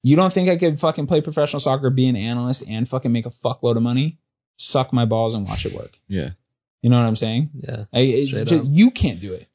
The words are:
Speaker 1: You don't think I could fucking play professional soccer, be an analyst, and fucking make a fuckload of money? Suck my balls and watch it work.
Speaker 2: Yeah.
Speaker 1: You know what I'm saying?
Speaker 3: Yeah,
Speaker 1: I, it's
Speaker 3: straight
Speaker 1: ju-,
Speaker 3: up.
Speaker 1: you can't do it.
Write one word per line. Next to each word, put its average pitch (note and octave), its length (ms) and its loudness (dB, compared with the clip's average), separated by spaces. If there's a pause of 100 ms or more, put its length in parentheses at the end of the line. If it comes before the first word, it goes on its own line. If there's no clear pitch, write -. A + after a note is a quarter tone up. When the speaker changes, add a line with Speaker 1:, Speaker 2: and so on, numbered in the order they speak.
Speaker 1:
You C#3 140 6
don't F#3 160 4
think F#3 160 2
I F3 80 2
could E3 220 0
fucking D#3 280 -2
play D3+ 140 2
professional D3+ 400 -4
soccer, C3+ 300 0
be C3 180 2
an B2 80 0
analyst, A#2+ 500 -4
and A2+ 220 -4
fucking C3 240 -4
make A#2 140 -2
a A#2+ 40 -10
fuckload A#2 460 -2
of A2+ 60 0
money? C3 360 -2 (380)
Suck - 360 -2
my A#2+ 120 2
balls A2+ 300 0
and G2+ 120 -6
watch - 200 -8
it - 80 -6
work. - 220 -14 (120)
Speaker 2:
Yeah. E2+ 220 -4 (520)
Speaker 1:
You A#2+ 80 2
know B2 80 6
what A#2 80 4
I'm A2 100 0
saying? A#2 380 -2
Speaker 3:
Yeah, B2 380 -12
Speaker 1:
I, A#2+ 80 0
it's C3 300 2
Speaker 3:
straight A2 180 -2
Speaker 1:
ju-, E3 120 4
Speaker 3:
up. A#2+ 80 -6
Speaker 1:
you G3 220 6
can't G2+ 300 -4
do F#2+ 140 -10
it. - 200 -16